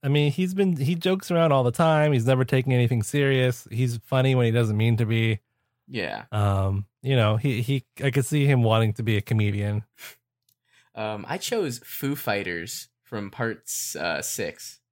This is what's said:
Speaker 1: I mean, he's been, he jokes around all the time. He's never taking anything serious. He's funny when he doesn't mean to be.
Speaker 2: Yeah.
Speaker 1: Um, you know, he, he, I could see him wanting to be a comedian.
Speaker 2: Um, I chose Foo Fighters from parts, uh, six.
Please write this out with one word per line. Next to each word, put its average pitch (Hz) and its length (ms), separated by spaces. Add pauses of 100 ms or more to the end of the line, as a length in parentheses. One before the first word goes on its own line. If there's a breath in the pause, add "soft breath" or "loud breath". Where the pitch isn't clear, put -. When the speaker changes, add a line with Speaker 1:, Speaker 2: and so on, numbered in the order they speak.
Speaker 1:
I 143 60
mean, 147 220
he's 185 220
been, 190 220
he 143 200
jokes 185 360
around 165 220
all 135 100
the 123 80
time. 156 420
He's 117 140
never 131 180
taking 131 280
anything 120 280
serious. 131 720
He's 120 340
funny 131 300
when 123 100
he 113 60
doesn't 113 260
mean 113 200
to 117 100
be. 113 320 (480)
Speaker 2:
Yeah. 71 440
Speaker 1:
Um, 98 540 (160)
you 135 140
know, 107 220
he, 117 240
he, 127 240 (180)
I 139 80
could 131 140
see 147 200
him 139 180
wanting 110 300
to - 100
be 107 140
a 101 40
comedian. 104 640 (1080 loud breath)
Speaker 2:
Um, 107 340
I 170 100
chose 180 460
Foo 139 320
Fighters 92 760 (140)
from 101 280
parts, - 640
uh, 78 260
six. - 600 (100)